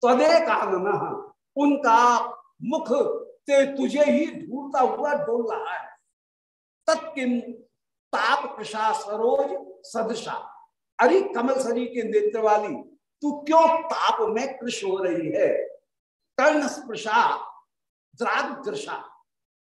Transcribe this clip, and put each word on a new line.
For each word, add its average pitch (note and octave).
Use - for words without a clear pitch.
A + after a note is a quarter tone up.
त्वदेकाननः, A3+
उनका B3
मुख A3
ते-, C#4
तुझे C4+
ही C#4
ढूंढता C#4
हुआ B3+
डोल A3+
रहा E3+
है। -
"तत्किम C4
ताप A#3+
कृशा G#3+
सरोज G#3
सदृशा," A3
अरे E4
कमल B3+
सरी A#3+
के A#3
नेत्र G#3
वाली, G#3
तू D4
क्यों D#4+
ताप A3
में B3+
कृश A#3
हो F#3+
रही E3+
है? -
"कर्ण D4
स्पृशा G#3+
द्राग A3+
दृशा," E3+